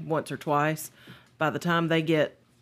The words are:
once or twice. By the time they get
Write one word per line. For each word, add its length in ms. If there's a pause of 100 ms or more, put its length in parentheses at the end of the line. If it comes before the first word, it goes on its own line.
once 280
or 40
twice. 540 (480)
By 120
the 100
time 260
they 160
get 340 (260)